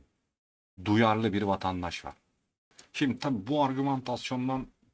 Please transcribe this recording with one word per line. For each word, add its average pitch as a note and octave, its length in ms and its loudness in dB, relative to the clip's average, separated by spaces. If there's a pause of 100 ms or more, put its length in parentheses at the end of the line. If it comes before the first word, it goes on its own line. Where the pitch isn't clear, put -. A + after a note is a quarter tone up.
(840)
duyarlı A2 480 4
bir G2+ 80 0
vatandaş F2+ 640 -2
var. - 100 -12 (800)
Şimdi C3+ 260 -2
tabii A2+ 280 -4
bu D3 160 2
argümantasyondan C3 1040 -2 (260)